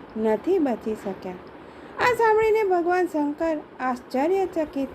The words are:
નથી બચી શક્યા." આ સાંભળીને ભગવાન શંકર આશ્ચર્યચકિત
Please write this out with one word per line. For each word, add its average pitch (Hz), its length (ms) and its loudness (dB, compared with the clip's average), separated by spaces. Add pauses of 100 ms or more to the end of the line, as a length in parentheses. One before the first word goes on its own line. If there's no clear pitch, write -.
(180)
નથી 220 420 2
બચી 226 340 0
શક્યા." 190 400 -8 (680)
આ 494 120 4
સાંભળીને 440 500 4
ભગવાન 359 420 2
શંકર 302 520 -2 (220)
આશ્ચર્યચકિત 277 1160 -2